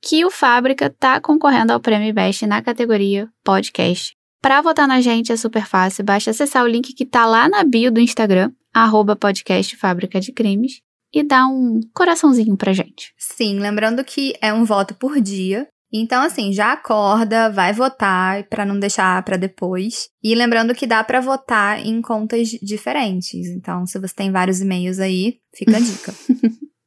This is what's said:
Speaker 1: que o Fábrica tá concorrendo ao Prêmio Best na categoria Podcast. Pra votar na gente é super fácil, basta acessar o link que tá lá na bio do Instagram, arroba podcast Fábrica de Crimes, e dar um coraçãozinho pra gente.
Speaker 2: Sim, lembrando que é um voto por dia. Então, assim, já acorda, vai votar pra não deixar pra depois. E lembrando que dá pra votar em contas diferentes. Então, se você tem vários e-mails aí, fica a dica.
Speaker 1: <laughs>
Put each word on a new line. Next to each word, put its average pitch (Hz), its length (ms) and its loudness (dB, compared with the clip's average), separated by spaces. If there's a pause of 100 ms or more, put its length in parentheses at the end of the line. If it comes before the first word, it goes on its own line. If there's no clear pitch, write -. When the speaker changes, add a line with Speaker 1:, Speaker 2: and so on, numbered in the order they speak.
Speaker 1:
que 320 220 2
o 370 40 2
Fábrica 262 600 0
tá - 320 0
concorrendo 269 500 2
ao 233 80 2
Prêmio 214 340 0
Best 190 320 0
na 208 160 0
categoria 220 680 0 (120)
Podcast. - 760 -2 (240)
Pra 269 200 4
votar 311 280 2
na 254 100 4
gente 233 320 2
é 226 60 -2
super 226 280 -4
fácil, 190 380 0
basta 208 280 0
acessar 262 340 0
o - 20 2
link 233 260 -2
que 262 120 -6
tá 240 200 2
lá 226 220 4
na 392 160 2
bio 240 260 4
do 226 120 4
Instagram, 208 500 2 (220)
arroba 214 420 4
podcast 196 640 -2
Fábrica 180 420 -2
de 196 140 -8
Crimes, 220 480 -2 (320)
e 302 100 2
dar 262 240 4
um 247 320 0 (140)
coraçãozinho 269 640 2
pra 190 160 0
gente. - 440 -8
Speaker 2:
Sim, 202 420 -6
lembrando 214 440 -2
que 269 380 -4
é 214 120 0
um 226 120 2
voto 202 280 0
por 277 280 -2
dia. 196 480 -4 (240)
Então, 226 300 -2
assim, 208 300 -2
já 208 180 2
acorda, 226 800 2
vai 196 240 0
votar 202 760 -2
pra - 160 -6
não 202 160 -4
deixar 185 460 0
pra 190 100 -4
depois. 185 720 -6 (160)
E 220 100 0
lembrando 233 400 2
que 233 140 -6
dá 226 160 2
pra 254 160 0
votar 240 680 -2
em 226 160 -4
contas 226 460 -2 (160)
diferentes. 196 840 -6
Então, 180 380 -8
se 190 140 -8
você 190 160 -10
tem 196 160 -4
vários 185 300 0
e-mails 185 380 -4
aí, 190 400 -2 (140)
fica 214 240 4
a - 20 2
dica. 233 340 -4 (160)
Speaker 1:
<laughs> 247 420 -2 (160)